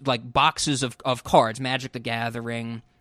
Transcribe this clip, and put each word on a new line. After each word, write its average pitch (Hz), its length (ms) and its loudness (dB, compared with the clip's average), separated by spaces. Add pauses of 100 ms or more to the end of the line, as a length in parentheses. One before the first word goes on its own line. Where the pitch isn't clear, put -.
like, 123 280 -2
boxes 143 500 2
of, 120 220 -4
of 127 180 -2
cards. 117 380 4
Magic 131 320 -4
the 123 80 -10
Gathering, 117 800 -4 (180)